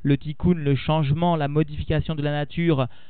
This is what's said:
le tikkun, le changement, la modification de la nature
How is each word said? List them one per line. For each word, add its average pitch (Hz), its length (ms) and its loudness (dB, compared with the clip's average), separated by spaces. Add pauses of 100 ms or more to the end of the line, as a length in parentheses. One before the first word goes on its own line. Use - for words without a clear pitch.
le 139 160 4
tikkun, 160 340 0
le 143 220 0
changement, 156 600 2
la 147 140 0
modification 151 680 -2
de 147 60 -6
la 147 120 -2
nature 147 560 0 (220)